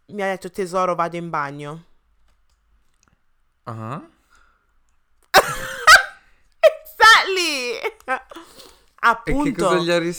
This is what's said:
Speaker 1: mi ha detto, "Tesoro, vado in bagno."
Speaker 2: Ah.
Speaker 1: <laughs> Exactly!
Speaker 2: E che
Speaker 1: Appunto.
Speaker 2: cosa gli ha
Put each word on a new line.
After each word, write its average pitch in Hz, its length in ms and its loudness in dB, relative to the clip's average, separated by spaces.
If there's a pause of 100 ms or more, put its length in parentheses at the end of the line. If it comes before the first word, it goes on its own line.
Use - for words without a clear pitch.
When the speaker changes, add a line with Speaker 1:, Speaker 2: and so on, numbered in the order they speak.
(120)
Speaker 1:
mi 202 100 -8
ha 190 40 -2
detto, 190 260 -6
"Tesoro, 180 420 -4
vado 170 220 -4
in 170 140 -10
bagno." 147 540 -10 (1800)
Speaker 2:
Ah. 113 380 -12 (1300)
Speaker 1:
<laughs> 523 480 -2 (800)
Exactly! 359 1120 2 (100)
Speaker 2:
E - 220 -8
che 254 160 -6 (800)
Speaker 1:
Appunto. 233 640 0
Speaker 2:
cosa 180 120 2
gli 170 120 -2
ha 175 80 2 (200)